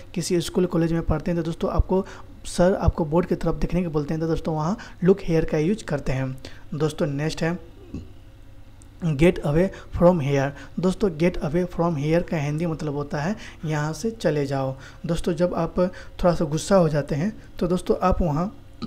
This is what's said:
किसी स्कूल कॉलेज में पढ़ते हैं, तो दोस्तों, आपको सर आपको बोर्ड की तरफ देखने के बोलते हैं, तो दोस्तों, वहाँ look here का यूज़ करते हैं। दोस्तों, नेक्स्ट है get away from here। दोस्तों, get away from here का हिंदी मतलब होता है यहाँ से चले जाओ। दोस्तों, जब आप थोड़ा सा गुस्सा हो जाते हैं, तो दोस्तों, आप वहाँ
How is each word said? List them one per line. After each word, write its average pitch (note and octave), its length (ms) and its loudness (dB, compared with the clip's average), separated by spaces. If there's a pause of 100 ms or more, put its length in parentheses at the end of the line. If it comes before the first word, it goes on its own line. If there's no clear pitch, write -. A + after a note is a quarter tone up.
(140)
किसी E3+ 280 0
स्कूल F#3 240 0
कॉलेज E3 280 2
में E3 100 0
पढ़ते D#3+ 280 0
हैं, E3+ 80 0
तो D#3+ 40 0
दोस्तों, E3+ 280 -4
आपको F#3 340 0 (400)
सर F3+ 280 4
आपको E3+ 320 0
बोर्ड E3+ 220 2
की F3+ 80 0
तरफ D#3+ 200 -2
देखने F3 260 0
के F3 60 -2
बोलते D3+ 260 -2
हैं, D#3 80 -4
तो E3 60 -2
दोस्तों, D#3+ 280 -2
वहाँ D#3+ 220 -2 (280)
look F#3+ 140 6 (100)
here D#3+ 200 2
का E3 80 0
यूज़ F#3 260 0
करते C#3 280 -2
हैं। C3 260 -2 (360)
दोस्तों, D3+ 340 0
नेक्स्ट D3 360 -2
है E3+ 160 0 (1500)
get D#3+ 280 4
away E3+ 360 2 (280)
from F3+ 160 8
here। C#3 380 2 (280)
दोस्तों, F#3 300 2
get E3+ 240 2
away E3+ 320 0
from E3+ 260 0
here D#3 380 0
का F3 80 0
हिंदी D3+ 280 -2
मतलब D#3 280 -2
होता C#3+ 280 -4
है F#3+ 140 -2 (300)
यहाँ D3+ 280 0
से A3+ 180 -4
चले D3+ 340 0
जाओ। C3+ 300 -2 (300)
दोस्तों, E3+ 280 0
जब F3 200 2
आप E3 260 -2 (440)
थोड़ा F3 100 8
सा E3+ 120 2
गुस्सा D#3 300 2
हो E3+ 140 8
जाते D3 260 0
हैं, F#3 280 -2 (160)
तो F3+ 80 2
दोस्तों, F3+ 360 2
आप F#3 180 4
वहाँ E3+ 360 0 (280)